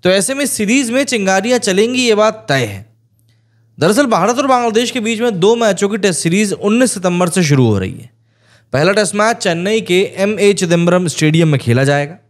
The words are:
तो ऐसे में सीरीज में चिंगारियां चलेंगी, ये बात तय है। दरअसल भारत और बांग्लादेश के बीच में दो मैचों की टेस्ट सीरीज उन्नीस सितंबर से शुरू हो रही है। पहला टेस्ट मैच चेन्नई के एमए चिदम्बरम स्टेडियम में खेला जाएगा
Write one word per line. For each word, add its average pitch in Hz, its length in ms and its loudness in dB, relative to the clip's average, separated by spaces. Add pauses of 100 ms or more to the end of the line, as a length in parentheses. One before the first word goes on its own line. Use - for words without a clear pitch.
तो 180 80 2
ऐसे 196 240 0
में 277 120 -2
सीरीज 233 440 -2
में 262 140 0
चिंगारियां 202 540 0
चलेंगी, 226 440 0
ये 233 120 2
बात 214 340 0
तय 135 160 0
है। 101 220 -12 (920)
दरअसल 208 260 2
भारत 220 320 0
और 277 80 -2
बांग्लादेश 240 440 0
के 247 100 -6
बीच 220 200 -4
में 214 200 -2
दो 214 160 4
मैचों 202 320 0
की 208 80 -4
टेस्ट 196 240 -2
सीरीज 196 320 0
उन्नीस 214 400 0
सितंबर 180 360 -2
से 180 140 0
शुरू 139 240 4
हो 104 120 2
रही 92 140 -4
है। - 180 -18 (600)
पहला 156 200 2
टेस्ट 202 220 -2
मैच 220 220 0
चेन्नई 196 440 -2
के 185 360 0
एमए 202 360 0
चिदम्बरम 175 560 2
स्टेडियम 160 400 2
में 143 120 2
खेला 120 240 2
जाएगा 143 320 -2 (140)